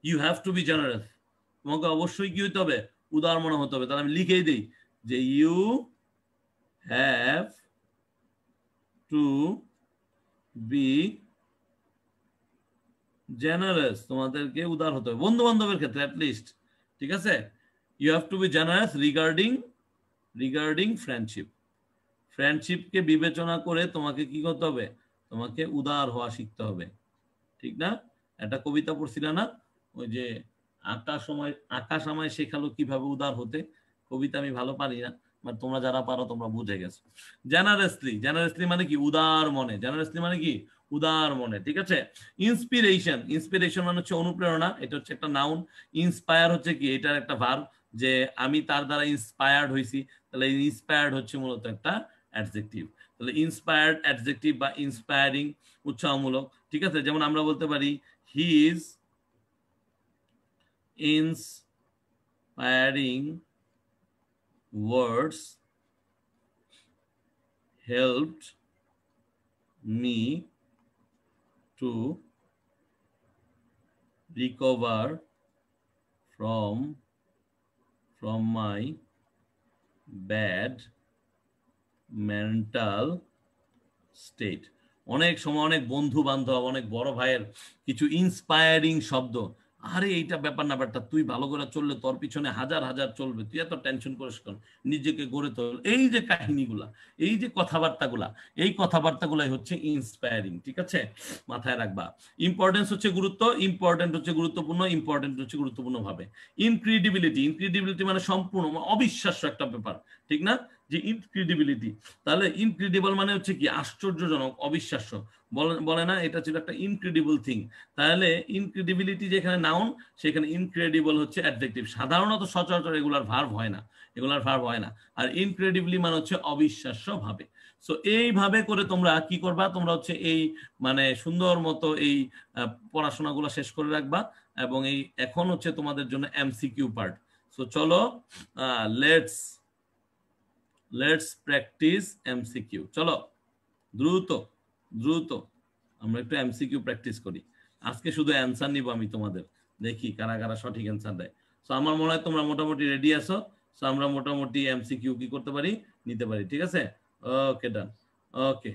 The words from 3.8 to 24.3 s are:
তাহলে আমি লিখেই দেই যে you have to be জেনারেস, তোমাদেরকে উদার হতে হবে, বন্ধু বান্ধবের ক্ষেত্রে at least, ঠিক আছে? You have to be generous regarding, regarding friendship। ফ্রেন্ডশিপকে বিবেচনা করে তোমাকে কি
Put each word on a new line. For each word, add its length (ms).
তাহলে 160
আমি 160
লিখেই 300
দেই 120
যে 120
you 200
have 640
to 120
be 340
জেনারেস, 680
তোমাদেরকে 580
উদার 280
হতে 160
হবে, 100
বন্ধু 240
বান্ধবের 320
ক্ষেত্রে 300
at 100
least, 320
ঠিক 120
আছে? 380
You 120
have 180
to 120
be 120
generous 420
regarding, 600
regarding 640
friendship। 480
ফ্রেন্ডশিপকে 720
বিবেচনা 560
করে 300
তোমাকে 380
কি 160